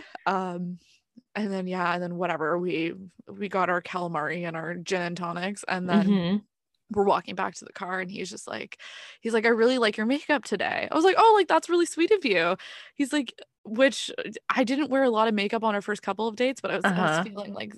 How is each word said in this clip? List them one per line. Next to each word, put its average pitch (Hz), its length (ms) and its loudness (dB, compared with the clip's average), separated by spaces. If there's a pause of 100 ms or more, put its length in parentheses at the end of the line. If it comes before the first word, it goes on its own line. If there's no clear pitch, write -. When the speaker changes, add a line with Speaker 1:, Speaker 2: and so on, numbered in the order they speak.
(260)
Speaker 1:
Um, 180 540 -4 (560)
and 202 180 -4
then, 185 140 -4
yeah, 180 260 -2
and 180 100 -2
then 175 140 -6
whatever, 170 420 0
we, 170 340 -2 (360)
we 196 200 -8
got 185 200 2
our 175 120 0
calamari 170 680 -4
and 165 100 -6
our 160 180 -6
gin 180 280 -2
and 175 140 -4
tonics, 180 500 -6
and 185 220 -2
then 196 300 6
Speaker 2:
Mm-hmm. 185 260 0 (460)
Speaker 1:
we're 202 140 2
walking 180 300 2
back 190 200 -4
to - 100 -16
the - 80 -20
car, 185 280 -6
and 185 100 -8
he's 185 200 -8
just - 160 -14
like, - 320 -10 (420)
he's 226 120 -2
like, 220 120 4
"I 226 40 6
really 240 300 6
like 214 180 2
your 214 100 0
makeup 285 380 0
today." - 460 -2
I - 40 0
was 320 100 4
like, 381 140 6
"Oh, 440 180 10
like, 370 120 4
that's 320 200 2
really 349 180 4
sweet 339 240 0
of 392 140 4
you." 175 320 2 (380)
He's 277 180 -2
like, 285 200 -2 (320)
which, 247 540 2
uh, - 40 -6 (260)
I 262 160 2
didn't 269 260 0
wear 269 120 2
a 254 80 4
lot 220 180 2
of 220 60 0
makeup 202 300 -2
on 214 100 0
our 202 80 -2
first 208 200 -6
couple 202 240 -4
of 214 100 -6
dates, 254 240 -2
but 190 100 -4
I 185 60 -2
was, 180 200 2
I 185 40 2
was 160 160 4
Speaker 2:
Uh-huh. 180 80 0
Speaker 1:
feeling 202 280 -10
like, 110 240 -10